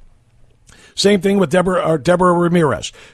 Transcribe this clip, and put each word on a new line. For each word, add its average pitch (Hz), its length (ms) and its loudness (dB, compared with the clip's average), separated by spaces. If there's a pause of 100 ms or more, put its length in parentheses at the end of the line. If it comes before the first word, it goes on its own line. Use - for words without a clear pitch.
(920)
Same 202 260 0
thing 196 200 0
with 180 100 0
Deborah, 180 320 0
or 160 160 -2
Deborah 175 360 2
Ramirez. 170 580 0 (220)